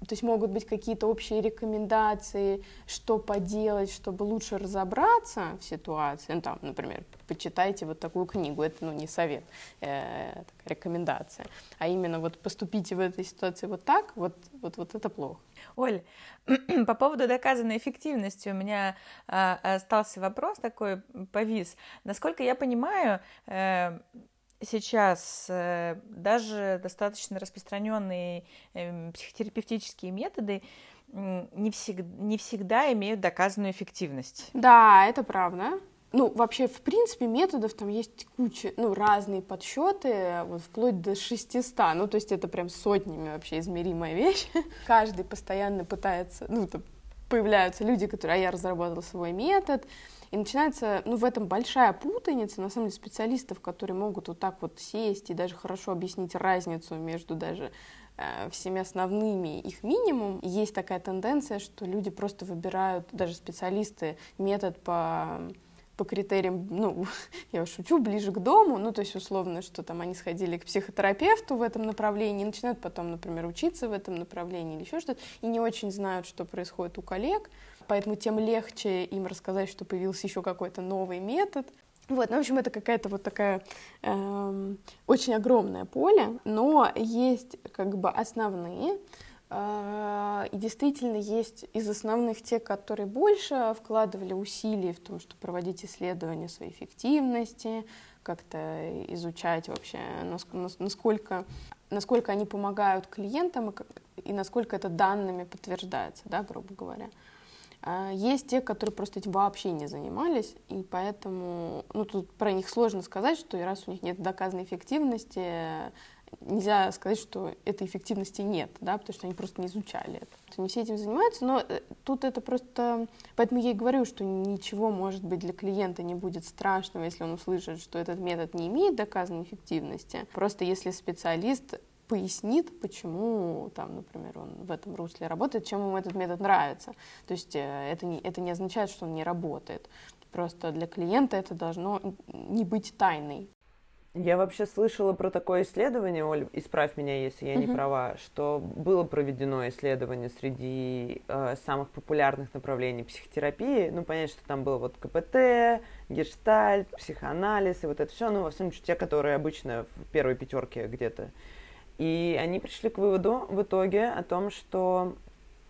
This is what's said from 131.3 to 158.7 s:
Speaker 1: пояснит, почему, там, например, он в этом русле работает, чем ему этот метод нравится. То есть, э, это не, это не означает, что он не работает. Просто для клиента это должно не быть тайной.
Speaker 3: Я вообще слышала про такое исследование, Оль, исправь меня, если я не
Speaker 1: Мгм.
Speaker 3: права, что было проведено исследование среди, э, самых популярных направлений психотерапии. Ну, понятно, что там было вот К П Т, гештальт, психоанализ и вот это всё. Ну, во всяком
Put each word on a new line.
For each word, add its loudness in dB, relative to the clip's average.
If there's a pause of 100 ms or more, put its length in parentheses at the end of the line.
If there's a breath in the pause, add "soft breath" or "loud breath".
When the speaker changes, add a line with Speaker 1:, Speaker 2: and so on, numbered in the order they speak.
Speaker 1:
пояснит, 0
почему, -4
там, -10
например, -14
он -14
в -8
этом -8
русле -8
работает, -2
чем -4
ему -2
этот -4
метод -2
нравится. 2 (340 loud breath)
То -4
есть, -6
э, -4
это -6
не, -4
это -6
не -2
означает, -2
что -10
он -6
не -4
работает. -6 (420 loud breath)
Просто -6
для -4
клиента 2
это -4
должно -4 (320)
не -2
быть -2
тайной. 0 (640)
Speaker 3:
Я 4
вообще 2
слышала 2
про 0
такое 2
исследование, 0
Оль, 0
исправь 0
меня, -2
если -6
я 0
не 2
Speaker 1:
Мгм. 0
Speaker 3:
права, 0
что -2
было 2
проведено 0
исследование -2
среди, -4
э, -2 (100)
самых -2
популярных 2
направлений -2
психотерапии. 0
Ну, -4
понятно, -2
что -20
там -2
было 2
вот -6
К -10
П 0
Т, 6 (280 loud breath)
гештальт, 4 (100)
психоанализ -2
и -2
вот -2
это -2
всё. -2
Ну, 2
во -2
всяком -4